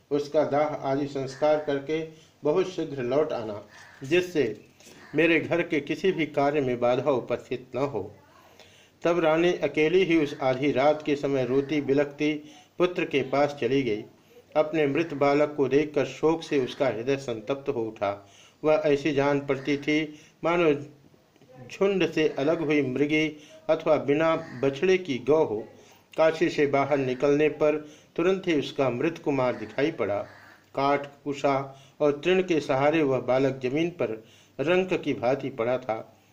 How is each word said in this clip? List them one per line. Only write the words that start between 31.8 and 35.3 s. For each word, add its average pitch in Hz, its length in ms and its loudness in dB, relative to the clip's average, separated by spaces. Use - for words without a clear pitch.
और 147 240 2
तृण 185 180 4
के 170 180 0
सहारे 147 420 2
वह 135 160 2
बालक 131 440 0
जमीन 147 280 -2
पर 110 340 -6
रंक 180 340 2
की 151 200 -2
भांति 127 340 -2